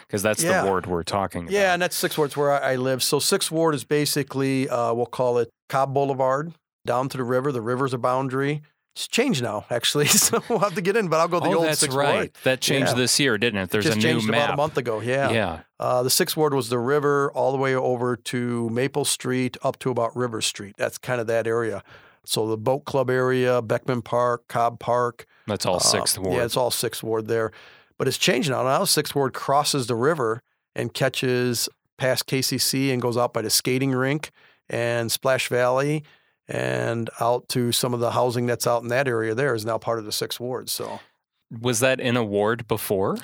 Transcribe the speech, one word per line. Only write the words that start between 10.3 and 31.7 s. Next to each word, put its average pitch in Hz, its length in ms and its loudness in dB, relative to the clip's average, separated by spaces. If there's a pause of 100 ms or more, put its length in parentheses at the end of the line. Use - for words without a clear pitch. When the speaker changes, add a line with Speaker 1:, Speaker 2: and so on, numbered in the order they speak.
Speaker 2:
we'll 226 100 0
have 190 140 0
to 196 80 -4
get 196 160 0
in, 208 100 0
but 160 120 2
I'll 165 80 4
go 175 120 0
the 156 100 0
Speaker 1:
Oh, 180 80 2
Speaker 2:
old 165 80 2
Speaker 1:
that's 151 160 2
Speaker 2:
Sixth 139 140 0
Speaker 1:
right. 143 200 2
Speaker 2:
Ward. - 160 -2 (140)
Speaker 1:
That 131 160 2
changed 139 320 2
Speaker 2:
Yeah. 120 40 -2
Speaker 1:
this 123 220 2
year, 131 180 2
didn't 104 220 0
it? 95 100 -2
There's 104 160 2
Speaker 2:
It 117 40 2
just 110 140 2
Speaker 1:
a 113 40 4
new 120 60 4
Speaker 2:
changed 110 160 0
about 117 160 2
a - 40 0
Speaker 1:
map. 95 80 -2
Speaker 2:
month 151 220 0
ago, 117 220 -2
yeah. 127 280 0
Speaker 1:
Yeah. 98 300 0 (200)
Speaker 2:
Uh, 123 220 0
the 127 80 0
Sixth - 260 2
Ward 151 200 2
was 120 140 0
the 123 100 0
river 143 540 2
all 127 180 2
the 135 80 0
way 135 160 2
over 123 400 0
to 120 560 -4
Maple 135 340 0
Street, 127 580 -2
up 135 160 -2
to 135 120 -2
about 117 260 -2
River 120 240 -2
Street. 101 380 -6
That's - 180 -2
kind 123 240 -2
of 110 60 -4
that 113 180 0
area. 113 380 -2 (420)
So 110 220 0
the 113 80 0
Boat 127 300 -2
Club 131 240 0
area, 127 520 2
Beckman 120 400 -2
Park, 123 460 0
Cobb 120 320 0
Park. 120 460 0 (200)
Speaker 1:
That's 104 200 -2
all 92 100 2
Speaker 2:
Uh, 87 40 0
Speaker 1:
Sixth - 380 2
Ward. 95 200 0
Speaker 2:
yeah, 120 80 0
it's 117 100 -4
all 123 160 2
Sixth - 320 -4
Ward 110 240 -2
there. 113 240 0 (460)
But 135 100 0
it's 131 100 0
changed 190 320 2
now. 120 140 0
Now 143 220 2
Sixth - 280 0
Ward 139 200 0
crosses 143 540 0
the 123 80 0
river 120 460 2 (320)
and 120 200 -4
catches 127 720 0 (300)